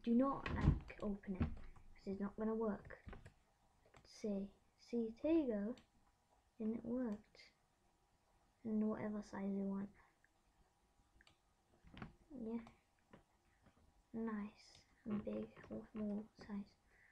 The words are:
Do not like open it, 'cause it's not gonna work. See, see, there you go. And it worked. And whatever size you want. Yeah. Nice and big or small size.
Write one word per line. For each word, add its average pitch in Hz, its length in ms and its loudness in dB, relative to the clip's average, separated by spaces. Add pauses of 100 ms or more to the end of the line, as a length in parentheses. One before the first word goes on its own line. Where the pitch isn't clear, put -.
Do 233 120 6
not 269 400 4
like - 480 4
open 196 320 -2
it, - 60 0
'cause - 680 -4
it's 196 120 -2
not 202 160 -2
gonna 220 200 0
work. 220 420 -2 (1080)
See, 202 400 -2 (420)
see, 233 200 2 (120)
there 311 120 6
you 311 140 8
go. 208 280 2 (840)
And 220 180 2
it - 60 -8
worked. 233 360 0 (1500)
And 214 240 4
whatever 214 400 0
size 196 140 -4
you 196 200 0
want. 196 260 0 (2500)
Yeah. 226 200 -2 (1500)
Nice 220 680 -4 (260)
and 208 200 0
big 214 200 -2 (240)
or 214 120 -6 (100)
small 214 320 -2 (160)
size. 202 320 -6 (400)